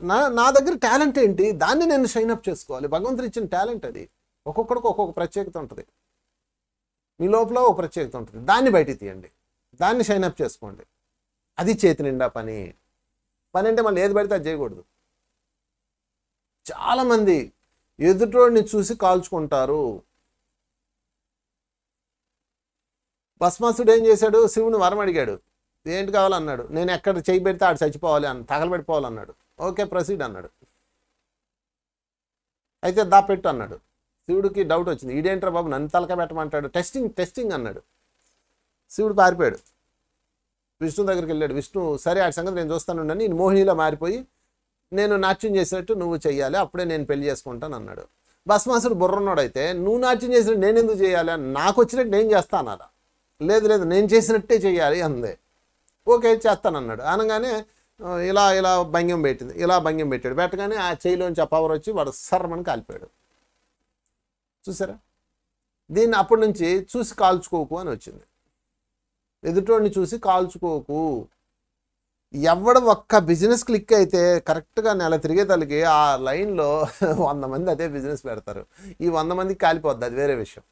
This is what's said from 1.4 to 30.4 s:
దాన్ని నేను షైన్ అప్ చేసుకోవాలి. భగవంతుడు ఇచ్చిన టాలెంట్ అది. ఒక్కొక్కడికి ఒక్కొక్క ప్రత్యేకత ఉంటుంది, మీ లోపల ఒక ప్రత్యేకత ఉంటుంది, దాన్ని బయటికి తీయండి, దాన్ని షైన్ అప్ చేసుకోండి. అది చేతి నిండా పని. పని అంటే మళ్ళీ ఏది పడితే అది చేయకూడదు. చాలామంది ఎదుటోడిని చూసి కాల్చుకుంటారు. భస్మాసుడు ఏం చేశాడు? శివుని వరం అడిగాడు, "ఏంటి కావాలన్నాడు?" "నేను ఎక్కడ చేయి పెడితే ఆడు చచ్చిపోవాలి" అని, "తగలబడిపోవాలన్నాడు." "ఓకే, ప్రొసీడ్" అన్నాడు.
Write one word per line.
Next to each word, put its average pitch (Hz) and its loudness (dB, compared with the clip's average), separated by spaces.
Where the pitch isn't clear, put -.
దాన్ని 208 2
నేను 277 4
షైన్ 226 0
అప్ 226 -6
చేసుకోవాలి. 143 -8
భగవంతుడు 233 -4
ఇచ్చిన 220 -6
టాలెంట్ 202 -4
అది. - -14
ఒక్కొక్కడికి 233 -2
ఒక్కొక్క 202 -2
ప్రత్యేకత 185 -6
ఉంటుంది, 131 -14
మీ 170 -2
లోపల 226 0
ఒక 233 4
ప్రత్యేకత 156 -6
ఉంటుంది, 113 -14
దాన్ని 240 4
బయటికి 156 4
తీయండి, 95 -16
దాన్ని 226 2
షైన్ 196 0
అప్ 170 -4
చేసుకోండి. 107 -10
అది 196 0
చేతి 156 2
నిండా 131 -2
పని. 110 -10
పని 196 0
అంటే 226 2
మళ్ళీ 202 0
ఏది 202 0
పడితే 202 0
అది 156 -4
చేయకూడదు. 117 -8
చాలామంది 220 0
ఎదుటోడిని 220 4
చూసి 208 -2
కాల్చుకుంటారు. 151 0
భస్మాసుడు 220 2
ఏం 226 6
చేశాడు? 220 6
శివుని 220 0
వరం 190 2
అడిగాడు, 151 -2
"ఏంటి 190 -6
కావాలన్నాడు?" 175 0
"నేను 175 -2
ఎక్కడ 185 -2
చేయి 185 4
పెడితే 185 0
ఆడు 165 2
చచ్చిపోవాలి" 147 0
అని, 127 -8
"తగలబడిపోవాలన్నాడు." 147 -4
"ఓకే, 185 -4
ప్రొసీడ్" 180 -4
అన్నాడు. 92 -12